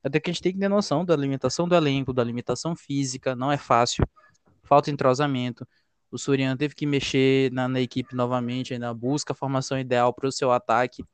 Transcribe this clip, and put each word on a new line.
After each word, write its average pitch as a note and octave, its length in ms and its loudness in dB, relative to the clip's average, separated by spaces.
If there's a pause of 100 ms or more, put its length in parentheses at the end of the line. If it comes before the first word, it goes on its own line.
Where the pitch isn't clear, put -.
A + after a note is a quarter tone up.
Até C#3 160 -2
que E3 120 -2
a - 20 -4
gente E3 100 -8
tem F3+ 100 0
que F#3+ 60 -6
ter G3 100 0
noção G3 360 0
da F3 100 2
limitação C#3 540 -2
do F3 60 4
elenco, C3+ 380 2
da B2 120 0
limitação A#2+ 500 -4
física, C3 600 -4
não B2+ 160 -2
é C#3+ 60 0
fácil, A#2+ 460 2 (580)
falta C#3+ 280 4
entrosamento. C3 760 0 (440)
O B2+ 60 -8
Surian C3+ 380 0
teve C#3 180 -4
que D3+ 120 -6
mexer C3+ 640 2
na, B2+ 160 -2
na C3 120 -2
equipe B2+ 360 -4
novamente, B2 580 -2
ainda A#2+ 180 -6
busca B2 400 -4
a - 40 -2
formação C3+ 420 -2
ideal B2 340 2
pro C3+ 200 -4
seu C3 180 0
ataque B2 640 0